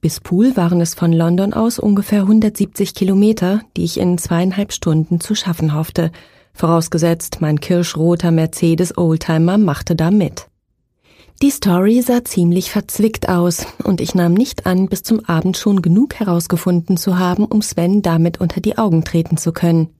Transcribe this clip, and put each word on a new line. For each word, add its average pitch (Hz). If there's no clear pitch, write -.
Bis -
Poole 226
waren 175
es 165
von 170
London 175
aus 226
ungefähr 202
hundertsiebzig 208
Kilometer, 196
die 175
ich -
in 180
zweieinhalb 185
Stunden 160
zu -
schaffen 165
hoffte. 165
Vorausgesetzt, 165
mein 151
kirschroter 170
Mercedes 165
Oldtimer 165
machte 175
da 160
mit. 202
Die 277
Story 202
sah 240
ziemlich 175
verzwickt -
aus 175
und 190
ich -
nahm 175
nicht 226
an, 185
bis -
zum 220
Abend 170
schon 196
genug 190
herausgefunden 175
zu 180
haben, 185
um 214
Sven 185
damit 165
unter 175
die -
Augen 170
treten 165
zu 165
können. 165